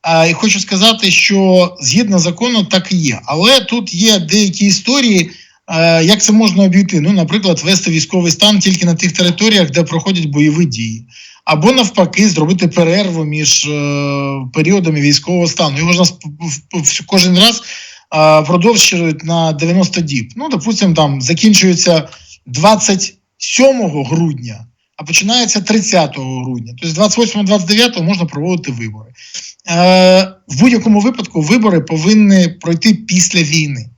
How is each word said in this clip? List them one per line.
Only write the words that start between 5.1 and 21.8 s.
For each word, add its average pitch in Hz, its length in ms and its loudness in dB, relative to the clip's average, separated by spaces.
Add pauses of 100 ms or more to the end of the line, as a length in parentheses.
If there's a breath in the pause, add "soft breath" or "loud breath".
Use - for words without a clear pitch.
е, 165 360 2
як 208 180 2
це 214 100 0
можна 202 320 4
обійти. 180 360 2
Ну, 170 120 0
наприклад, 180 520 0
ввести 185 260 -2
військовий 165 420 -2
стан 208 260 2
тільки 185 280 0
на 170 80 2
тих 165 180 -2
територіях, 180 580 0
де 170 120 0
проходять 165 440 -4
бойові 151 380 2
дії. 113 420 -6 (380 loud breath)
Або 185 280 2
навпаки, 208 560 2
зробити 170 400 0
перерву 175 560 0
між, 151 400 -2
е, 143 680 -4 (220)
періодами 160 460 0
військового 165 460 0
стану. 151 320 -4
Його 170 140 0
ж 175 60 0
нас 180 120 2
п-, - 180 -18 (440)
в-, 180 60 -6
в-, - 280 -6
кожен 180 320 0
раз, 220 240 2 (520 loud breath)
е, 156 280 4
продовжують 170 840 0
на 165 280 -2
дев'яносто 175 480 0
діб. 139 360 -6
Ну, 294 120 -8
допустим, 202 460 0
там 143 280 0
закінчується 175 840 2 (380 loud breath)